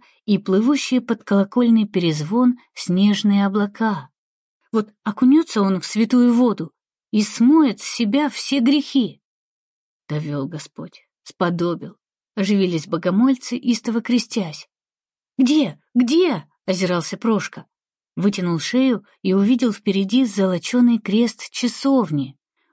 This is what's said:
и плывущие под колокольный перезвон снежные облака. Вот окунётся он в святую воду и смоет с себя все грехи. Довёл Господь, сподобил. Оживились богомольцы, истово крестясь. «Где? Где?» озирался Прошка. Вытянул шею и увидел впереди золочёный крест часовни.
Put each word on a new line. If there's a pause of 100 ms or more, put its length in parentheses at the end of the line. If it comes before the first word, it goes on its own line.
(240)
и
плывущие
под
колокольный
перезвон (140)
снежные
облака. (640)
Вот (160)
окунётся
он
в
святую
воду (400)
и
смоет
с
себя
все
грехи. (840)
Довёл
Господь, (180)
сподобил. (380)
Оживились
богомольцы,
истово
крестясь. (680)
«Где? (160)
Где?» (180)
озирался
Прошка. (500)
Вытянул
шею (180)
и
увидел
впереди
золочёный
крест
часовни. (360)